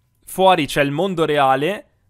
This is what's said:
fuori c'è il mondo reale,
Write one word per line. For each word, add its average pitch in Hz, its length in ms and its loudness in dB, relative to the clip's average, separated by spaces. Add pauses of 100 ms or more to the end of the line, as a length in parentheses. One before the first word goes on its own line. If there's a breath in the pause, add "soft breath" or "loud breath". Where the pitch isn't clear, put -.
(260)
fuori 185 420 2
c'è 156 140 -2
il 143 100 0
mondo 165 340 -2
reale, 147 600 0 (220)